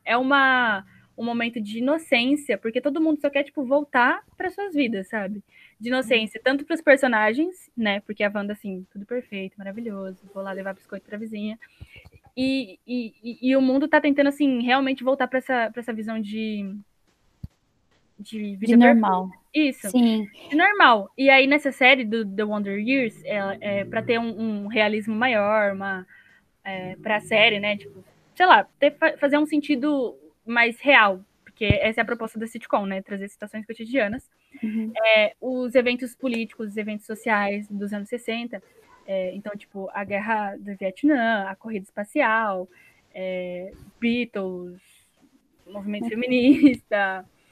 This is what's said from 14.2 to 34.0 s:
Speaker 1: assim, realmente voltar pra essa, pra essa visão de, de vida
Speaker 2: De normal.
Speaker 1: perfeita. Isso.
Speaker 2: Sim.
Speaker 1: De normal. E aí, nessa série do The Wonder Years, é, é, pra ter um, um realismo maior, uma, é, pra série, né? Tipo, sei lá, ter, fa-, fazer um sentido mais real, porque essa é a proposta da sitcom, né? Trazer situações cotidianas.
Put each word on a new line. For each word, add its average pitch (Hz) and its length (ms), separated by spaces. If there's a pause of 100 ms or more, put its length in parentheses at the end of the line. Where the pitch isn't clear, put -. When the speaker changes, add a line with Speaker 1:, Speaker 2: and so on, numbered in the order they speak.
Speaker 1:
assim, 277 340
realmente 262 420
voltar 262 240
pra 262 120
essa, 240 320
pra 240 100
essa 233 100
visão 220 300
de, 208 520 (1400)
de 208 380
vida 208 120
Speaker 2:
De 240 100
normal. 214 500
Speaker 1:
perfeita. - 160 (100)
Isso. 269 380
Speaker 2:
Sim. 226 360 (220)
Speaker 1:
De 277 60
normal. 320 640
E 269 120
aí, 269 160
nessa 285 260
série 262 320
do 220 220
The 196 180
Wonder 208 360
Years, 240 440
é, 196 360
é, 202 260
pra 226 160
ter 233 180
um, 220 440
um 202 40
realismo 214 460
maior, 214 600
uma, 190 340 (560)
é, 185 340
pra 214 220
série, 214 400
né? 208 180
Tipo, 190 260 (320)
sei 359 100
lá, 226 180 (160)
ter, 285 180
fa-, - 200
fazer 285 200
um 302 80
sentido 294 680 (300)
mais 233 340
real, 214 440 (200)
porque - 220
essa 208 360
é - 20
a - 20
proposta 220 340
da 226 80
sitcom, 226 380
né? 196 160
Trazer 196 260
situações 214 380
cotidianas. 226 640 (340)